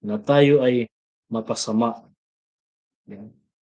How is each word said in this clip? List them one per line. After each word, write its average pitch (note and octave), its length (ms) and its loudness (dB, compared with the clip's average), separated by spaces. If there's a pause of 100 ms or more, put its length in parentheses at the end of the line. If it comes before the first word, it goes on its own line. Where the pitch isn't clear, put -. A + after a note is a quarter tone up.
na G#2 160 -6
tayo C#3+ 400 4
ay B2 240 0 (480)
mapasama. A2+ 720 -4 (1040)
Yan. G#2 240 -20 (300)